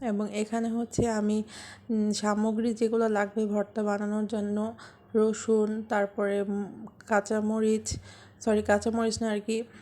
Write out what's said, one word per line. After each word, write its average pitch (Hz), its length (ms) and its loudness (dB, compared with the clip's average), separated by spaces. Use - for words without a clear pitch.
এবং 214 320 -2
এখানে 214 360 -2
হচ্ছে 233 420 -2
আমি, 214 260 2
উম, 214 260 0
সামগ্রী 214 640 0
যেগুলো 226 360 2
লাগবে 208 360 0
ভর্তা 208 380 -2
বানানোর 208 440 0
জন্য, 208 300 -2
রসুন, 214 560 2
তারপরে, 202 560 0
উম, 202 240 -2
কাঁচামরিচ, 214 800 2
সরি, 214 200 2
কাঁচামরিচ 220 560 2
না 226 140 -2
আর 208 80 -2
কি, 220 180 -2